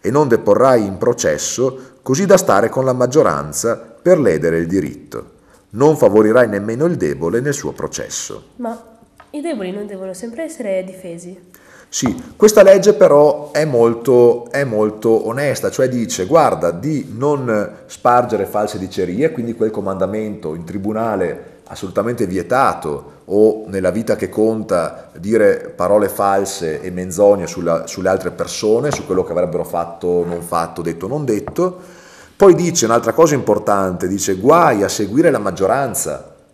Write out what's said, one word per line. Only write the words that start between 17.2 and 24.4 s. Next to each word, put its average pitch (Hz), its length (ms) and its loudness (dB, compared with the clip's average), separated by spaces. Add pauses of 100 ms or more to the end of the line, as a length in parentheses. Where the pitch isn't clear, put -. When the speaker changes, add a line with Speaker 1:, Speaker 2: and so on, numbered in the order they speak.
Speaker 1:
spargere 113 600 0
false 104 320 -4
dicerie, 92 540 -2
quindi 117 220 -6
quel 113 180 -2
comandamento 95 840 -6
in 85 100 -12
tribunale 98 1000 -6
assolutamente 104 640 -4
vietato, 90 1000 -4
o 107 420 2
nella 92 220 -2
vita 110 260 -4
che 95 120 -6
conta 101 880 -2